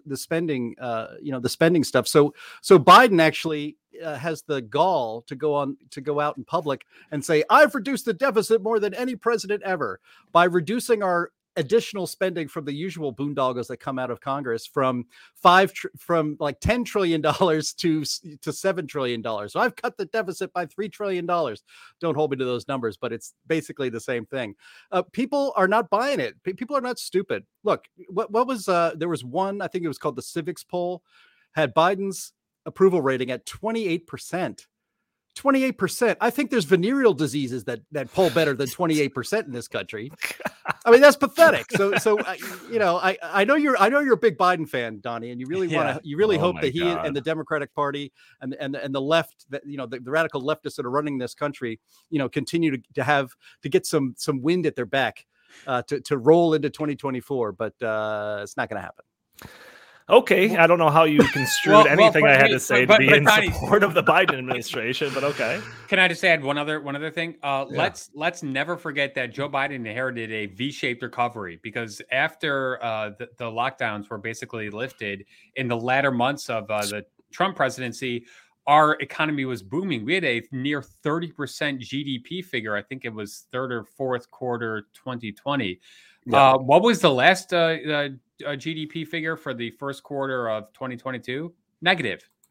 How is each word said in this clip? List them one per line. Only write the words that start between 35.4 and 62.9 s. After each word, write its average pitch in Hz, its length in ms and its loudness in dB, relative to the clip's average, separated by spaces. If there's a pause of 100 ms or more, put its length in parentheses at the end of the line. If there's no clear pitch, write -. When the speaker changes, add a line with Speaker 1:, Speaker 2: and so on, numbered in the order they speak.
Speaker 1:
percent. 196 440 0
I 233 80 2
think 240 200 -2
there's 226 140 2
venereal 196 500 4
diseases 131 520 -4
that, 120 160 -6 (100)
that 143 200 -8
poll 185 180 2
better 147 260 2
than 135 120 -4
twenty-eight 151 460 -2
percent 165 320 -4
in 135 80 -12
this 120 140 -10
country. 110 440 -10 (720)
I 233 60 8
mean, 254 100 10
that's 285 160 10
pathetic. 277 540 4
So, 202 260 2
so 214 240 2
I, 180 160 -6 (340)
you 226 80 0
know, 180 180 2
I, 185 240 0
I 180 220 2
know 269 120 4
you're, 294 220 2
I 196 120 6
know 277 100 4
you're 269 140 4
a 185 40 2
big 196 200 2
Biden 180 300 2
fan, 117 340 -6
Donnie, 117 300 -8
and 123 80 -12
you 127 80 -10
really 180 200 -4
Speaker 2:
Yeah. 156 100 -2
Speaker 1:
wanna, 139 260 -2
you 147 120 -10
really 202 220 2
Speaker 2:
Oh 147 40 0
Speaker 1:
hope 175 140 0
Speaker 2:
my 151 60 -8
Speaker 1:
that 135 120 -2
he 165 60 -4
Speaker 2:
God. 170 260 -2
Speaker 1:
and 139 100 -4
the 139 60 -4
Democratic 156 520 -4
Party 143 400 -6 (280)
and, 131 180 -10
and, 139 160 -6
and 135 200 -6
the 135 60 -2
left, 156 480 -2
that, 139 160 -10
you 143 120 -12
know, 131 80 -8
the, 120 140 -10
the 123 100 -16
radical 151 320 -2
leftists 147 360 -6
that 135 80 -6
are 120 60 -6
running 147 260 -2
this 123 180 -8
country, 135 440 -8 (300)
you 160 80 -2
know, 131 120 -2
continue 156 420 -2
to, 127 100 -6 (120)
to 135 100 -2
have, 139 280 2 (300)
to 147 80 -8
get 180 160 0
some, 139 320 -2
some 139 240 -4
wind 165 240 0
at 147 100 -2
their 123 100 -6
back, 123 400 -4 (420)
uh, 123 160 -2
to, 143 180 -6
to 143 160 -4
roll 160 360 6
into 147 160 0
twenty 147 260 -6
twenty-four. 127 560 -4
But, 104 320 -8
uh, 107 580 -4
it's - 160 -12
not 123 120 -4
gonna 101 120 -8
happen. - 240 -16 (1000)
Speaker 2:
Okay, 214 420 6
Speaker 3:
Well, 196 120 2
Speaker 2:
I 165 60 8
don't 175 100 6
know 160 140 4
how 160 140 6
you 151 120 2
Speaker 3:
<laughs> 139 160 6
Speaker 2:
construed - 400 0
Speaker 3:
well, 214 100 10
well, - 40 6 (120)
Speaker 2:
anything 208 220 6
Speaker 3:
but 147 80 8
Speaker 2:
I 139 60 8
had 135 80 8
Speaker 3:
wait, 135 80 6
Speaker 2:
to 131 80 0
say 127 260 2
Speaker 3:
but, 208 120 8